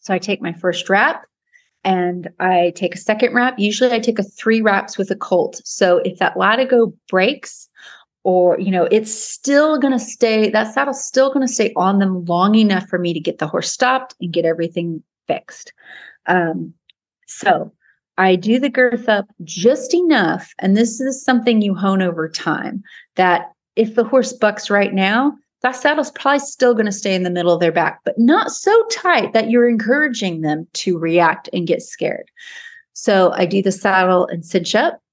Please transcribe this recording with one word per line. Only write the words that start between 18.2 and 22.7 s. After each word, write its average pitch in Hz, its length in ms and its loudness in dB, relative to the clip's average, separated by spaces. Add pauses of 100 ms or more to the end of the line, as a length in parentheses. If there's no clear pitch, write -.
do 208 240 0
the 277 100 0
girth 240 400 0
up 208 180 0 (180)
just 214 500 0
enough, 240 640 2
and 190 180 2
this 226 240 0
is 262 220 -6
something 233 400 2
you 202 120 0
hone 190 280 0
over 165 260 -2
time, - 540 -6 (320)